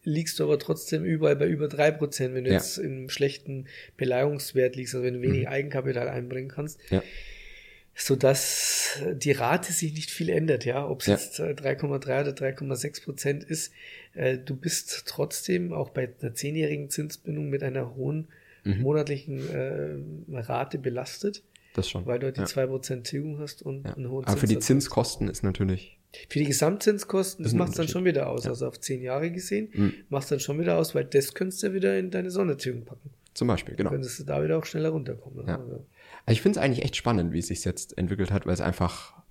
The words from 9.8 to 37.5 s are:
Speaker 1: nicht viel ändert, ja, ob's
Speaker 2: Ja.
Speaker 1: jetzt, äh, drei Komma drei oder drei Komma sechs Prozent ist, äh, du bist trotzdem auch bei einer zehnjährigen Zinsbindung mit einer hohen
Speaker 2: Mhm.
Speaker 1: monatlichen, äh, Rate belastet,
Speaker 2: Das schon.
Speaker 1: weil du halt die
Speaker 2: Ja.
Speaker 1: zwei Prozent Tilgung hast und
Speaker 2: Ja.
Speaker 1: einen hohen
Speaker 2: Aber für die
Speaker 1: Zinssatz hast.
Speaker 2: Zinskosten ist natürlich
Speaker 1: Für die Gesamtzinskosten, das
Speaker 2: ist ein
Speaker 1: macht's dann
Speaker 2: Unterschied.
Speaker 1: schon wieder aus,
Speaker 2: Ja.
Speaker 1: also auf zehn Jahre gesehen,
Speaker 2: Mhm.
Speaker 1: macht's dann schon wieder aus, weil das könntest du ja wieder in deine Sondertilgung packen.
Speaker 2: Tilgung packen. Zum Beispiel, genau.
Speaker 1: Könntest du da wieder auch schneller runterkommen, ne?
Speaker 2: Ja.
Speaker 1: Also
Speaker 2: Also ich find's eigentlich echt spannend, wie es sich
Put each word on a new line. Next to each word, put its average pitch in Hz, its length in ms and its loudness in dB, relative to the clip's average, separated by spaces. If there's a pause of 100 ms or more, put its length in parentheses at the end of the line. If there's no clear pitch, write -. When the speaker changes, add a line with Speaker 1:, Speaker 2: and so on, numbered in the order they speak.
Speaker 1:
nicht 156 180 -6
viel 165 200 -2
ändert, 156 340 4
ja, 135 240 0
ob's - 180 -2
Speaker 2:
Ja. - 80 6
Speaker 1:
jetzt, - 260 -2
äh, 156 140 0
drei 139 200 0
Komma 139 240 -2
drei 135 240 0
oder 143 100 0
drei 135 200 -2
Komma 135 220 -4
sechs 139 280 -6
Prozent 143 420 -2
ist, - 280 -6 (420)
äh, 131 240 0
du 131 180 -6
bist - 500 -4
trotzdem 175 680 -2
auch 147 160 -2
bei 127 180 -2 (120)
einer 120 140 -4
zehnjährigen 147 540 -2
Zinsbindung 151 640 -4
mit 139 120 0
einer 127 320 -4
hohen 143 340 -4 (360)
Speaker 2:
Mhm. 101 180 2
Speaker 1:
monatlichen, 143 680 0
äh, 143 460 -4 (440)
Rate 123 380 -2
belastet, 131 640 -4 (320)
Speaker 2:
Das - 140 0
schon. 92 180 -4
Speaker 1:
weil 123 120 0
du 135 80 -2
halt 131 100 -2
die - 60 -4
Speaker 2:
Ja. - 40 0
Speaker 1:
zwei 131 200 0
Prozent 131 400 -4
Tilgung 147 320 -4
hast 147 240 -10
und 139 240 -8
Speaker 2:
Ja. - 80 -6
Speaker 1:
einen 127 160 -6
hohen 131 140 -4
Speaker 2:
Aber 101 120 4
für 139 100 4
die 107 120 6
Speaker 1:
Zinssatz - 20 0
hast. - 60 -2
Speaker 2:
Zinskosten 123 600 4
ist - 140 -4
natürlich 95 560 0 (300)
Speaker 1:
Für - 120 -2
die 151 40 4
Gesamtzinskosten, 190 960 2
das 113 100 2
Speaker 2:
ist - 20 2
ein - 40 6
Speaker 1:
macht's 180 180 2
dann 165 80 2
Speaker 2:
Unterschied. - 80 -2
Speaker 1:
schon 180 120 0
wieder 143 240 4
aus, 123 160 -4
Speaker 2:
Ja. 135 60 0
Speaker 1:
also 127 160 -2
auf 123 140 -8
zehn 131 220 -4
Jahre 139 280 -2
gesehen, 202 420 -2
Speaker 2:
Mhm. 101 220 4 (160)
Speaker 1:
macht's 139 180 0
dann 139 120 2
schon 147 200 -2
wieder 170 160 4
aus, 160 180 2
weil 139 120 2
das - 280 4
könntest 185 280 -2
du 202 60 2
ja 185 60 0
wieder 190 240 4
in 185 120 0
deine 185 200 -2
Sondertilgung 139 540 0
packen. - 160 -18
Speaker 2:
Tilgung 143 140 -16
packen. - 200 -20
Zum 123 140 2
Beispiel, - 280 0
genau. - 140 2
Speaker 1:
Könntest 135 300 -4
du 143 40 -10
da 143 200 0
wieder 160 140 4
auch 160 80 -2
schneller 160 240 0
runterkommen, 131 560 -6
ne? - 60 0
Speaker 2:
Ja. - 60 -2
Speaker 1:
Also 127 140 -8 (540)
Speaker 2:
Also 113 100 6
ich - 60 0
find's 202 160 4
eigentlich - 260 2
echt - 120 -2
spannend, 90 360 2
wie 82 60 2
es 85 80 -2
sich - 180 -4